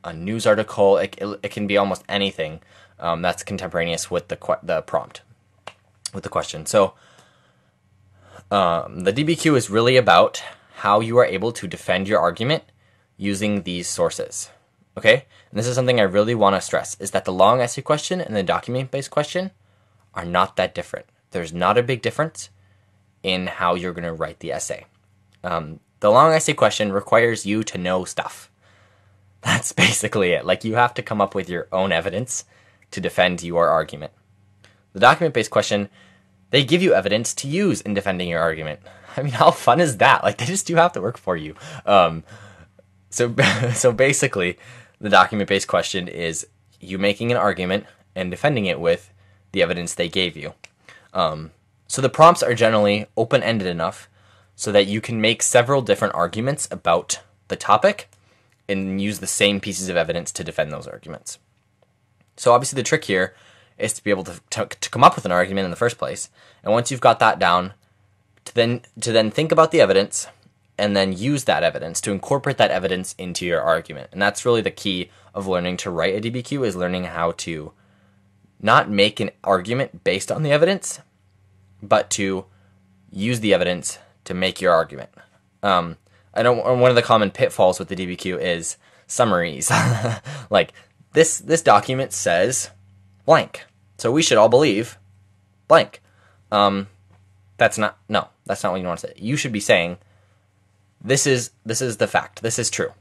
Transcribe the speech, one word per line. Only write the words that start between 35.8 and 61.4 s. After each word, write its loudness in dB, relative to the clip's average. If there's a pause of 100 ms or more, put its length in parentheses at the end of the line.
they 2
give 2
you 4
evidence 0
to -10
use 0
in -6
defending -4
your -2
argument. -4 (360)
I -4
mean, -4
how 6
fun 2
is 2
that? 4
Like, 0
they -6
just -4
do -2
have 4
to -8
work -6
for -4
you. -10 (320)
Um, 4 (840)
so, -2 (200)
<laughs> -2
so 2
basically, 0 (420)
the -6
document-based 4
question -2
is -8 (340)
you -10
making -2
an 0
argument -2 (280)
and -6
defending -2
it -4
with -2 (400)
the 2
evidence -2
they -4
gave -4
you. -14 (580)
Um, -4 (360)
so -6
the 0
prompts 6
are 0
generally 2 (100)
open-ended 0
enough -6 (460)
so -6
that 4
you -4
can -6
make 0
several 2
different 0
arguments -4
about -2 (280)
the -6
topic 2 (600)
and -4
use -6
the -10
same 2
pieces -8
of -2
evidence -2
to -10
defend -6
those -12
arguments. -16 (960)